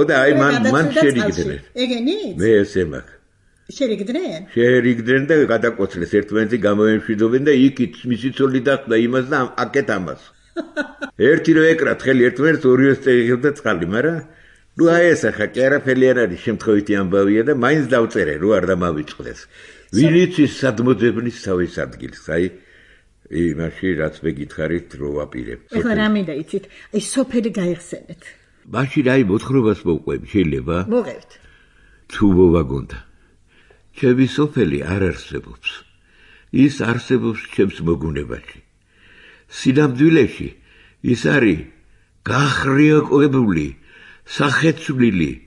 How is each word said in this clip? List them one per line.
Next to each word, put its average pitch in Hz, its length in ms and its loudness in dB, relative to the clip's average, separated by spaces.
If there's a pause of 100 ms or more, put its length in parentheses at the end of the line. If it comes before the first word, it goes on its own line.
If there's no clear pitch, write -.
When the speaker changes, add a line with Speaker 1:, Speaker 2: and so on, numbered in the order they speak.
Speaker 1:
და 151 120 2
აი, 135 180 6
Speaker 2:
მე 139 60 2
Speaker 1:
მან, 139 140 4
მან 135 340 2
Speaker 2:
გადაცვლიდა 143 80 -4
Speaker 1:
შერიგდნენ. 107 640 0
Speaker 2:
წყალში. - 0 - (160)
ეგენი? 247 420 -4 (160)
Speaker 1:
მე 104 160 0 (100)
ესე 98 260 0
მაქვს. 67 300 -10 (540)
Speaker 2:
შერიგდნენ? 226 800 -6
Speaker 1:
შერიგდნენ 123 760 2
და 156 100 2 (100)
გადაკვოცლეს, 110 680 -2
ერთმანეთი 107 460 0
გამოემშვიდობენ 107 840 0
და 151 100 4
იქით 131 460 2
მისი 123 300 -4
ცოლი 131 300 0
დახვდა 131 360 0
იმას 123 280 0
და 143 140 -4
ამ-, 127 160 -4
აქეთ 123 340 -2
ამას. 92 340 -6 (320)
Speaker 2:
<laughs> 269 760 -4
Speaker 1:
ერთი 165 220 2
რო 160 120 4
ეკრათ 160 360 0
ხელი 127 240 2
ერთმანეთს, 139 400 0
ორივეს 131 360 4
წეიღებდა 123 520 2
წყალი, 95 360 -4
მაგრამ, 143 300 -2 (580)
ნუ, 160 80 2
აი, 170 200 4
ეს 156 200 2
ახლა 104 240 -2
კი 120 120 -6
არაფერი 131 440 2
არ 127 160 4
არის, 90 200 -2
შემთხვევითი 104 540 0
ამბავია 98 480 2
და 143 120 0
მაინც 135 340 2
დავწერე, 110 480 0
რო 90 160 -2
არ 92 140 2
დამავიწყდეს. 78 760 -4
Speaker 2:
სო- - 560 -14
Speaker 1:
ვინ 156 180 4
იცის, 170 380 2
სად 123 300 -2
მოძებნის 117 560 0
თავის 90 360 -2
ადგილს, 64 520 -10
აი, 82 180 -2 (840)
იმაში, 82 640 -4
რაც 78 260 -4
მე 80 120 -4
გითხარით, 78 640 -6
რო 71 180 -10
ვაპირებ. 62 540 -10
Speaker 2:
ეხლა - 160 -6
Speaker 1:
სოფელი. 220 180 -2
Speaker 2:
რა 214 100 0
მინდა, 190 260 -2
იცით? 160 300 -8 (240)
აი, 214 120 -4
სოფელი 240 500 -4
გაიხსენეთ. - 720 -8 (440)
Speaker 1:
მაშინ, 131 420 -2
აი, 131 160 4
მოთხრობას 107 580 0
მოვყვები, 73 460 -4
შეიძლება? 80 560 -2
Speaker 2:
მოღებთ. 214 460 -6 (800)
Speaker 1:
თუ - 160 0
მოვაგონდა. 82 720 2 (1000)
ჩემი 127 300 2
სოფელი 120 560 -2
არ 92 200 -4
არსებობს. - 680 -6 (800)
ის 139 260 4
არსებობს 117 680 -2
ჩემს - 320 -2
მოგონებაში. 73 800 -6 (920)
სინამდვილეში 139 960 2 (560)
ის 117 180 0
არის 120 380 2 (680)
გახრიოკებული, 135 1400 2 (560)
სახეცვლილი 127 1080 0 (160)